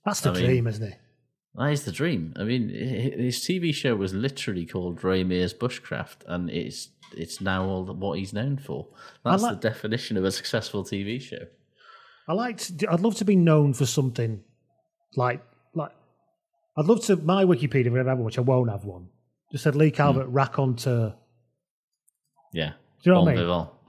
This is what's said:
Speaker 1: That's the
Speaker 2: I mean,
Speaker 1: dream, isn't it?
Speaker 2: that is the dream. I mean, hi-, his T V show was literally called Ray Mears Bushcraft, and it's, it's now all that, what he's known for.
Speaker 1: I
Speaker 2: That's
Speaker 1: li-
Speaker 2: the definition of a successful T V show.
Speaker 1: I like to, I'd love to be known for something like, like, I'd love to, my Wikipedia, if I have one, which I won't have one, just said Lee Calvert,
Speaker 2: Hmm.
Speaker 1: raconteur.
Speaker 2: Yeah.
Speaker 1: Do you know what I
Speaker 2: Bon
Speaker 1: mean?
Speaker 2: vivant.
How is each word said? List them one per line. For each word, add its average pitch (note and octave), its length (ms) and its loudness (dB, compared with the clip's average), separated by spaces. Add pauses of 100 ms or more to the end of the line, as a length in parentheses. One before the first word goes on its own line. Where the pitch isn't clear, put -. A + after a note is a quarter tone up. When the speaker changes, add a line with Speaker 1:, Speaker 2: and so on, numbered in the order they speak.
Speaker 1:
That's G3+ 160 -2
the - 100 2
Speaker 2:
I F2+ 40 -2
mean, - 100 0
Speaker 1:
dream, B2 240 2
isn't A2 240 -6
it? - 60 -20 (580)
Speaker 2:
that C#3+ 160 0
is C#3+ 120 -4
the G2+ 80 -6
dream. G2 440 -4
I G2 80 -6
mean, A#2 260 -2
hi-, A#2 500 -4
his B2 240 -2
T F#3 140 -2
V E3+ 140 -2
show B2+ 240 0
was F#2+ 180 -2
literally G#2 500 -4
called F2 380 -6
Ray F#2 220 2
Mears F2+ 300 0
Bushcraft, - 720 -8
and F2+ 240 -6
it's, - 400 -8 (260)
it's - 240 -12
now F#2+ 260 -2
all F#2+ 180 -4
that, F#2+ 100 -12
what F#2+ 240 -4
he's G2 140 -8
known C3 260 -4
for. - 300 -10 (360)
Speaker 1:
I A#2+ 80 2
Speaker 2:
That's G3 100 2
Speaker 1:
li- A#3+ 80 0
Speaker 2:
the G3+ 60 -6
definition A2 600 -4
of F#2 80 0
a F#2+ 60 2
successful G2+ 540 -4
T G2 180 -6
V A2 160 -6
show. - 280 -14 (840)
Speaker 1:
I D#3+ 60 -2
like A#3 240 -4
to, - 320 -6
I'd E3 100 2
love G#3 160 2
to G#3+ 80 -4
be G3+ 120 6
known D#3 380 6
for C#3 120 2
something A#2+ 560 -2 (760)
like, B2 260 0 (320)
like, D3+ 160 -6 (880)
I'd D3+ 80 2
love A#3 200 4
to, G3 100 4
my F3+ 280 2
Wikipedia, C#3 440 4
if A#2 60 2
I B2+ 140 2
have C3 100 0
one, A#2+ 60 -2
which A2 140 -2
I B2+ 40 0
won't B2+ 280 4
have G2 140 -6
one, F2+ 240 -12 (420)
just D3 140 -8
said D3 100 4
Lee D3+ 160 6
Calvert, C3+ 380 4
Speaker 2:
Hmm. B2 40 -6
Speaker 1:
raconteur. B2+ 840 0 (1400)
Speaker 2:
Yeah. D#2 200 -4 (300)
Speaker 1:
Do F3 80 6
you - 20 10
know F3 100 8
what E3+ 60 6
I D3 40 4
Speaker 2:
Bon - 20 2
Speaker 1:
mean? F2+ 100 2
Speaker 2:
vivant. F2 240 0 (200)